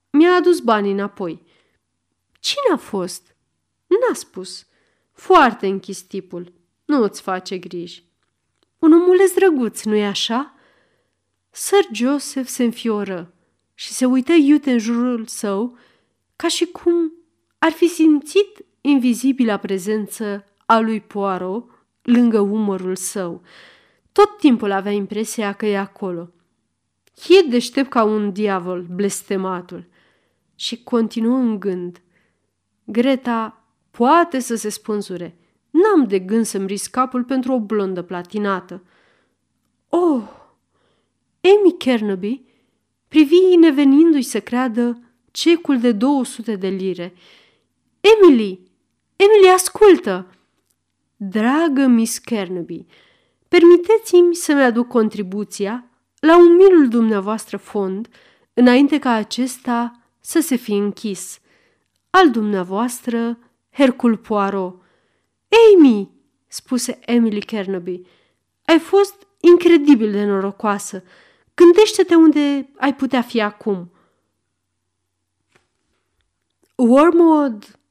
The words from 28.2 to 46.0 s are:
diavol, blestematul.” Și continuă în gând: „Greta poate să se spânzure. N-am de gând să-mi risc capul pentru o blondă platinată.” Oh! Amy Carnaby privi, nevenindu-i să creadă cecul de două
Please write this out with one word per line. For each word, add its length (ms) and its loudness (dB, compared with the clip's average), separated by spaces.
diavol, 580 -6
blestematul.” 960 -8
Și 280 -12
continuă 540 -4
în 240 -4
gând: 420 -10
„Greta 800 -6
poate 480 0
să 160 -8
se 140 -8
spânzure. 720 -10
N-am 360 2
de 120 -2
gând 260 -2
să-mi 220 -6
risc 240 -10
capul 340 -4
pentru 280 -4
o 80 -2
blondă 420 -6
platinată.” 800 -8
Oh! 340 0
Amy 380 4
Carnaby 640 -4
privi, 520 4
nevenindu-i 600 4
să 180 -6
creadă 640 -6
cecul 500 0
de 120 2
două 320 0